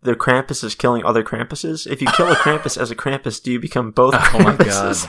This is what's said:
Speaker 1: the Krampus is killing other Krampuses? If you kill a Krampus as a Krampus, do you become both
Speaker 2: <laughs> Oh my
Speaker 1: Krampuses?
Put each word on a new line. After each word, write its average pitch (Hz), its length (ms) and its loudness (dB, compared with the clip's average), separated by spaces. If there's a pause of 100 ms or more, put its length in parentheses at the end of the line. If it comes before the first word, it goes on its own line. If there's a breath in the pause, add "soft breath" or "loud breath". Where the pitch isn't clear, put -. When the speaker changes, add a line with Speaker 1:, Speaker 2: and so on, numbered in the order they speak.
Speaker 1:
the 120 120 0
Krampus 131 480 0
is 110 100 -6
killing 120 300 0
other 113 200 2
Krampuses? 143 600 -8
If - 160 -6
you 135 140 -2
kill 175 160 2
a 160 40 4
Krampus - 420 -2
as 120 120 -4
a 117 60 -10
Krampus, 135 480 -6
do 127 80 -4
you 123 80 -2
become 120 320 -4
both 127 240 4
Speaker 2:
<laughs> - 180 4
Oh 110 60 4
my - 160 6
Speaker 1:
Krampuses? 98 540 0